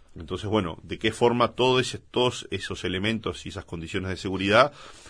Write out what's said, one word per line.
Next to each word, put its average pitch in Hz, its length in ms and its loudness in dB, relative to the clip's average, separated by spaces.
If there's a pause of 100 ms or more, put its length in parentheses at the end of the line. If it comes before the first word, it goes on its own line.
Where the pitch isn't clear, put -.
(160)
Entonces, 90 340 -8
bueno, 95 320 0
¿de 82 160 -10
qué 110 140 0
forma 120 440 4
todo 127 240 4
ese, 123 200 -4
todos - 500 -2
esos 95 360 -6
elementos 95 600 -2
y 90 40 -8
esas 85 160 -10
condiciones 90 440 -6
de 90 80 -4
seguridad 98 540 4 (380)